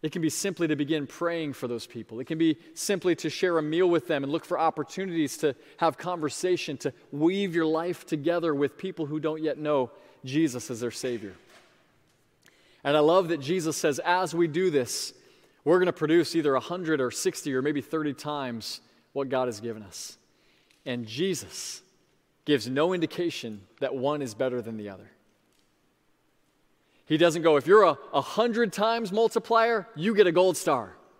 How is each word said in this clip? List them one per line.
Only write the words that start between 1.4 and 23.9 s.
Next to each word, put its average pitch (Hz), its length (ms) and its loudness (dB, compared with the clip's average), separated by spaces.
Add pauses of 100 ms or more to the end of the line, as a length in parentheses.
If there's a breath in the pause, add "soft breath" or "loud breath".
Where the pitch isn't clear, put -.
for 127 140 -8
those 117 200 -6
people. 113 320 -12
It 131 60 -8
can 160 120 -6
be 160 200 4 (160 loud breath)
simply 180 440 0
to 160 120 -4
share 175 280 0
a 160 60 2
meal 165 260 2
with 170 180 2
them 143 160 0
and 139 80 -4
look 156 140 -4
for 170 140 -2
opportunities 160 800 -2
to 143 180 0 (220 loud breath)
have 160 200 0
conversation, 170 800 -2
to 139 160 -4 (180 soft breath)
weave 175 440 0
your 165 100 2
life 160 400 -2
together 165 480 0
with 139 240 0
people 180 280 -6
who 151 140 -4
don't 156 220 -4
yet 151 160 -2
know 147 340 0 (340 loud breath)
Jesus 131 440 -2
as 117 120 -8
their 120 100 -4
Savior. 110 420 -8 (1500 soft breath)
And 143 140 4
I 151 40 6
love 165 280 6
that 165 100 -2
Jesus 156 380 -2
says, 147 220 0
as 180 340 0
we 170 140 2
do 175 220 0
this, 131 440 -2 (500 soft breath)
we're 175 160 6
gonna 180 140 2
produce 160 420 2
either 147 200 2
a 127 40 4
hundred 160 420 -2
or 123 100 0
sixty - 420 -4
or 131 80 0
maybe 143 200 -2
thirty 151 320 -4
times 131 680 -8 (320 soft breath)
what 139 160 -4
God 127 180 0
has 110 120 -6
given 110 240 -10
us. - 340 -16 (680 soft breath)
And 120 220 -6
Jesus 131 760 -6 (640)
gives 131 220 2
no 147 260 2
indication 120 680 -4 (180)
that 135 160 -4